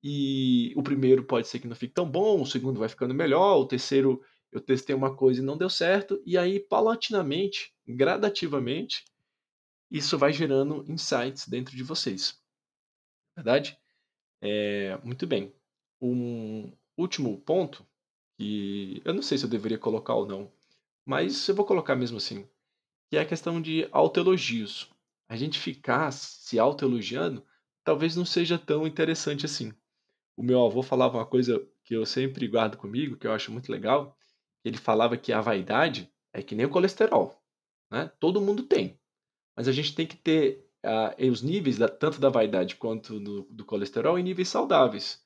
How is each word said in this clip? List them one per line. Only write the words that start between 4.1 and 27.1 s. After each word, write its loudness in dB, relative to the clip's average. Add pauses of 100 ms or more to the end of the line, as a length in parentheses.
eu -8
testei 0
uma -2
coisa 4
e -2
não -4
deu 0
certo." 0
E 0
aí, 2
paulatinamente, 0 (140)
gradativamente, -2 (840)
isso -2
vai 4
gerando 0
insights -4
dentro -6
de -10
vocês. -6 (960)
Verdade? 0 (640)
É, -4
muito -8
bem. -4 (480)
Um -6 (260)
último -4
ponto, -2 (520)
que -6
eu -2
não -2
sei -2
se -4
eu -2
deveria -2
colocar -2
ou 0
não, -10 (540)
mas -2
eu 2
vou 0
colocar 2
mesmo -4
assim, -10 (640)
que 0
é 4
a 0
questão -4
de -2
autoelogios. 2 (380)
A -12
gente -4
ficar -2
se -6
autoelogiando 0 (400)